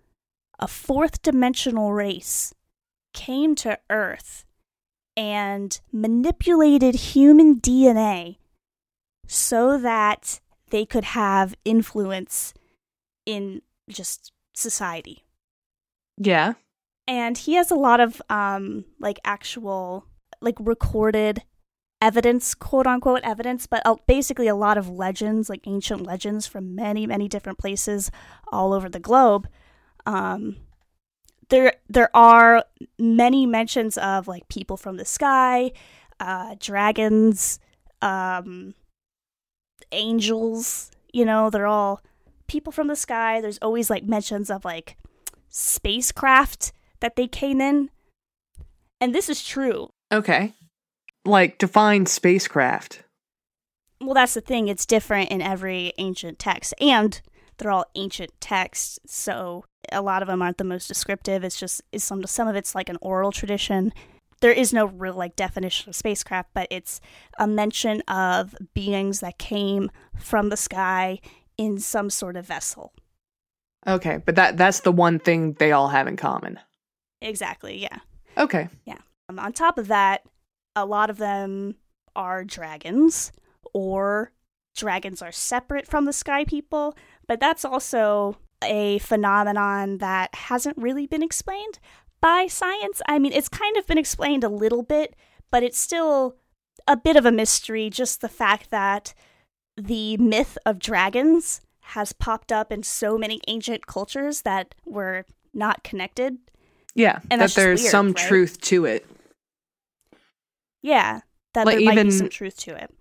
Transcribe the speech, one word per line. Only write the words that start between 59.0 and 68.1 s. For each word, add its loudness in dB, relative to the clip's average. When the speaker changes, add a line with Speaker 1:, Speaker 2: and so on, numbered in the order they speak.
Speaker 1:
so -10
a -2
lot -2
of -6
them -2
aren't -4
the -6
most -8
descriptive. -6
It's -10
just, -10
it's -8
some, -8
some -4
of -2
it's, -6
like, -8
an -10
oral -2
tradition. -4
There 8
is 2
no 2
real, -8
like, -8
definition -6
of -14
spacecraft, -6
but -4
it's -12
a 0
mention -2
of -2